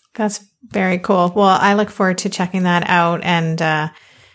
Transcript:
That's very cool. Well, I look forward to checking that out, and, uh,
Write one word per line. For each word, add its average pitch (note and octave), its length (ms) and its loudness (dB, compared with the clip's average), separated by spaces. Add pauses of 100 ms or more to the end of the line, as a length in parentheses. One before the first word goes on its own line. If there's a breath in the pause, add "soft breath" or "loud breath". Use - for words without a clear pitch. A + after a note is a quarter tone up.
(160)
That's G#3+ 300 -4 (220)
very F#3 320 -2
cool. F3+ 360 0
Well, G3 240 4
I G3+ 140 4
look G#3 160 0
forward F#3 300 -2
to G3+ 100 -4
checking F#3 340 -4
that F3 240 0
out, E3+ 360 0
and, E3 380 0
uh, D#3 280 -2 (460 soft breath)